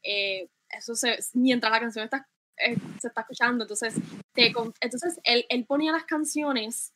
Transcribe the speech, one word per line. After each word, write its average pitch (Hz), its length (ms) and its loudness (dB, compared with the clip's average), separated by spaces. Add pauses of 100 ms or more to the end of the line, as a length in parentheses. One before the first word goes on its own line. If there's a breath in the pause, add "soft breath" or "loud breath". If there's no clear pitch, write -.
eh, 196 460 -2 (200)
eso 233 260 -10
se, 233 240 0 (160)
mientras 247 380 4
la 226 80 6
canción 226 240 -4
está, 269 200 -6 (320)
eh, - 200 2 (240)
se 233 80 -6
está 226 140 -6
escuchando, 240 420 0
entonces, 214 300 -4 (380)
te 233 200 6
con-, 233 280 -2
entonces 247 440 -4
él, 240 240 4
él 247 180 0
ponía 302 260 2
las 320 120 0
canciones 294 920 -2